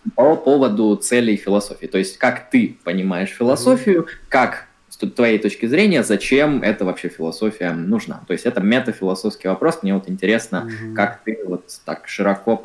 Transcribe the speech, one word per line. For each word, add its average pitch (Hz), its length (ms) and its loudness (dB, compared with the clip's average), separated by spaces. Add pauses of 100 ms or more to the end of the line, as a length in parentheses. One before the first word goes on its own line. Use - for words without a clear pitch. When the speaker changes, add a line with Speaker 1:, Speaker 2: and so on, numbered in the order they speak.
(160)
Speaker 1:
по 143 180 4
поводу 113 640 2
целей 117 400 2
философии. - 500 -2
То - 120 -2
есть, 95 180 -4
как - 340 -2
ты 120 340 2
понимаешь 92 460 -2
Speaker 2:
Мгм. - 80 -16
Speaker 1:
философию, 190 680 2 (240)
как - 340 0 (240)
с - 80 -20
т-, 101 120 -4
твоей 113 300 2
точки 104 280 -2
зрения, 160 360 4
зачем 135 600 2
эта 101 240 0
вообще 87 240 -4
философия 87 600 -4
нужна? 90 540 -4
То - 60 -4
есть, 82 140 -4
это 127 160 -2
метафилософский 101 840 -2
вопрос. 143 340 0
Мне 98 120 0
вот 95 140 -4
интересно, 95 560 -2
Speaker 2:
Мгм. 110 320 -12
Speaker 1:
как 104 280 -2
ты 110 220 -6
вот 90 220 -8 (160)
так - 240 -10
широко 101 560 0